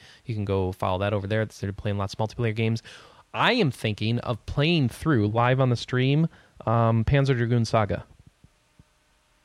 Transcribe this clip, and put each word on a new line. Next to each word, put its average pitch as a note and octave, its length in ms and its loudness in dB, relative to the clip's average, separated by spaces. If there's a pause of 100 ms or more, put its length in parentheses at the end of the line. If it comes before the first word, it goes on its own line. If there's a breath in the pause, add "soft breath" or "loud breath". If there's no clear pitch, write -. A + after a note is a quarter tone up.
(280 loud breath)
you A#2 80 -6
can G#2 100 -4
go F#2+ 260 0
follow F#2 280 -2
that G2+ 140 -2
over G2 120 -4
there. A2 200 -2
They're G2+ 280 -8
playing G2+ 240 -6
lots G2 160 -4
of - 60 -10
multiplayer A2 360 -2
games. A2+ 280 0 (500 loud breath)
I D#3 200 2
am G#3+ 160 2
thinking A2 500 -2
of - 280 -6
playing D3 420 0
through, A#2 380 0
live A#2+ 320 2
on C3 100 4
the A#2+ 60 2
stream, C3+ 520 0 (380 soft breath)
um, A2+ 400 2
Panzer C#3 320 4
Dragoon A#2 280 2
Saga. G#2 380 0 (1400)